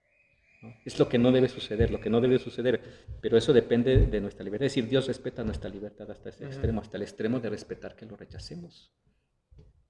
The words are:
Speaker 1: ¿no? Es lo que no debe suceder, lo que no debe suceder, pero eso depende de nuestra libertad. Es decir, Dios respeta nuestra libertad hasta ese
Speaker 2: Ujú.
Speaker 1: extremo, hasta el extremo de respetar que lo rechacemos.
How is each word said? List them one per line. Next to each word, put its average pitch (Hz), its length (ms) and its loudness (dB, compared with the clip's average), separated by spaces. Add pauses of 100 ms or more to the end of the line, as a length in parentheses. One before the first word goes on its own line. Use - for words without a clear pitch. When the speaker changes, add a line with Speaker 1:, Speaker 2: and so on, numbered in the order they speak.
(640)
Speaker 1:
¿no? 113 100 -20 (100)
Es - 160 -12
lo 143 80 4
que 127 120 0
no 127 120 6
debe 127 180 6
suceder, 107 420 -2
lo 104 100 -4
que 107 80 -4
no 117 100 4
debe 127 200 4
suceder, 120 420 -2 (400)
pero 113 160 4
eso 135 160 4
depende 120 540 6
de 107 140 0
nuestra 98 220 -10
libertad. 104 220 -4
Es - 80 0
decir, 113 160 -2
Dios 131 180 2
respeta 123 360 -6
nuestra 101 260 -6
libertad 101 420 -14
hasta 98 180 -14
ese - 140 -18
Speaker 2:
Ujú. 139 80 -12
Speaker 1:
extremo, 123 300 -2
hasta - 160 -12
el 101 60 -6
extremo 117 360 -4
de 113 120 -4
respetar - 440 -12
que 110 120 -20
lo 101 100 -18
rechacemos. - 760 -18 (1000)